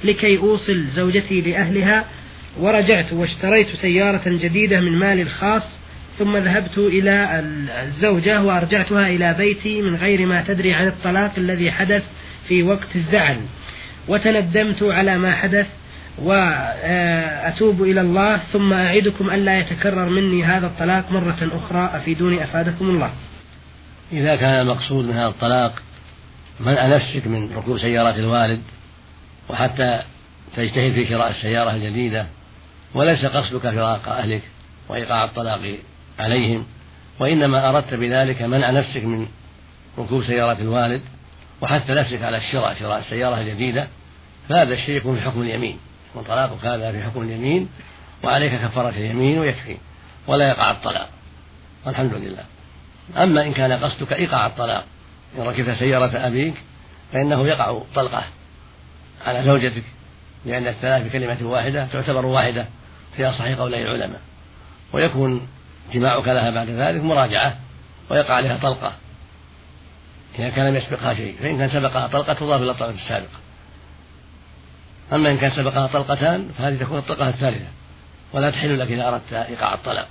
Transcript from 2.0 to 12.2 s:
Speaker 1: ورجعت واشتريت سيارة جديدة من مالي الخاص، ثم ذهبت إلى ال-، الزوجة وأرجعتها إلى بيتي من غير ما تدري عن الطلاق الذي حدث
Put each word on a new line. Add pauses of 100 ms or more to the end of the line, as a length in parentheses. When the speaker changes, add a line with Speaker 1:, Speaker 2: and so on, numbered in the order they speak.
Speaker 1:
ورجعت
واشتريت
سيارة
جديدة
من
مالي
الخاص، (560)
ثم
ذهبت
إلى
ال-،
الزوجة
وأرجعتها
إلى
بيتي
من
غير
ما
تدري
عن
الطلاق
الذي
حدث (440)